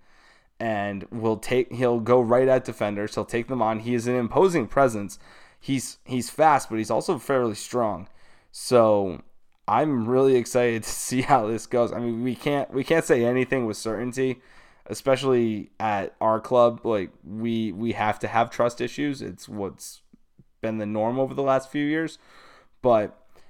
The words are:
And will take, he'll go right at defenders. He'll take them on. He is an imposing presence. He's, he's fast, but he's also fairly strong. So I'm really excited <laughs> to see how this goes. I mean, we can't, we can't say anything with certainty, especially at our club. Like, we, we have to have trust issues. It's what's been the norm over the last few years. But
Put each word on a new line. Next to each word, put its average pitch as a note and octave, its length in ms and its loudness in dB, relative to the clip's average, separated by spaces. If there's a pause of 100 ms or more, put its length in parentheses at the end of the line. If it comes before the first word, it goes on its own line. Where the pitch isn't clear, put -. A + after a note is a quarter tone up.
(580)
And G2+ 520 -4
will A2 280 -2
take, B2 340 -2
he'll A#2+ 280 2
go A#2+ 200 4
right A#2+ 260 4
at C3 200 2
defenders. G#2 480 -4
He'll G#2+ 100 -4
take A#2+ 240 -4
them B2+ 140 -2
on. A2 180 0
He A#2+ 140 -4
is A#2 120 -2
an B2 100 0
imposing C#3 500 2
presence. A2 520 0 (400)
He's, - 460 -4
he's B2 240 -6
fast, D3 400 4
but A2+ 80 -6
he's A2 140 -4
also C3 280 0
fairly A#2+ 360 0
strong. G#2 540 -4 (440)
So G#2 680 2 (440)
I'm B2 400 0
really C3 300 4
excited A#2+ 460 0
<laughs> - 0 -
to - 80 -10
see - 320 -4
how B2 240 4
this A2 200 -4
goes. A#2+ 240 0
I - 100 -6
mean, A#2 220 -4
we B2+ 120 -2
can't, C#3+ 360 -2
we B2+ 140 -4
can't E3 220 0
say B2 180 4
anything B2+ 400 0
with G#2+ 140 -4
certainty, B2 640 -4 (420)
especially B2 840 0 (100)
at G#2 400 -2
our A2 180 2
club. A#2+ 460 2
Like, G#2+ 280 -2 (120)
we, A2 480 -4
we A2 200 -4
have G#2 260 -2
to A2 100 -6
have A#2 220 0
trust A#2+ 320 -2
issues. C#3 400 -6
It's F#2+ 260 -14
what's G2 540 -12 (580)
been A2 180 -4
the G#2 80 -6
norm A2 320 -2
over C3 160 -2
the C#3 80 -2
last C3 280 0
few D3 140 -2
years. D#3+ 340 -4 (640)
But A2 340 2 (340)